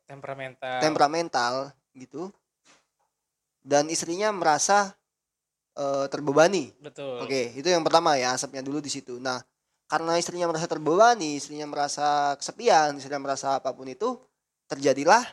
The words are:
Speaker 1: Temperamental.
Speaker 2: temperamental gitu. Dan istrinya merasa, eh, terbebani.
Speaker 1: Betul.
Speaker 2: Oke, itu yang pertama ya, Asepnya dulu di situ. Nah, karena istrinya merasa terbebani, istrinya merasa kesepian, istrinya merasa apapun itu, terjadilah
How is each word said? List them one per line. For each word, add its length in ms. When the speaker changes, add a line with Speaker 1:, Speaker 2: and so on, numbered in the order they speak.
Speaker 1:
Temperamental. 760
Speaker 2:
temperamental 760
gitu. 400
Dan 280
istrinya 420
merasa, 640
eh, 340
terbebani. 680
Speaker 1:
Betul. 440
Speaker 2:
Oke, 320
itu 140
yang 160
pertama 320
ya, 200
Asepnya 280
dulu 160
di 120
situ. 280
Nah, 220
karena 300
istrinya 320
merasa 200
terbebani, 720
istrinya 260
merasa 720
kesepian, 580
istrinya 300
merasa 320
apapun 320
itu, 320
terjadilah 560